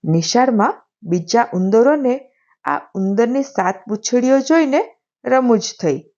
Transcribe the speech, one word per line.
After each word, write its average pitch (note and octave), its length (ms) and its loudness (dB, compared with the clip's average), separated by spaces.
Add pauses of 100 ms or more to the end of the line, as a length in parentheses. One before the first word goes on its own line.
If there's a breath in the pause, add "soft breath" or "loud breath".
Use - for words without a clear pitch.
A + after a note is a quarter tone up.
નિશાળમાં A3 760 0 (200)
બીજા F3 500 -2
ઉંદરોને B3 800 0 (320)
આ - 300 -6
ઉંદરની A3 480 0
સાત F#3+ 460 -4
પૂંછડીઓ B3 500 0
જોઈને D#4 580 0 (280)
રમૂજ B3 580 2
થઈ. D3 220 -2 (140)